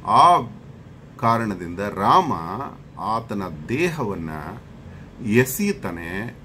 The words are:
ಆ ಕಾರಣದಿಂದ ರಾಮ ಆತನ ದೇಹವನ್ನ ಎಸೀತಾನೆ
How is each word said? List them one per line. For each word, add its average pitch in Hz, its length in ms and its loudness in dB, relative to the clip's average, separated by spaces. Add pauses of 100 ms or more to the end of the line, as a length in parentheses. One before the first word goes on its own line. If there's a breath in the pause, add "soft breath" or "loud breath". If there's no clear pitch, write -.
ಆ 147 340 8 (760)
ಕಾರಣದಿಂದ 101 600 0
ರಾಮ 104 540 2 (680)
ಆತನ 107 420 -4 (260)
ದೇಹವನ್ನ 113 640 -2 (960 loud breath)
ಎಸೀತಾನೆ 107 1200 0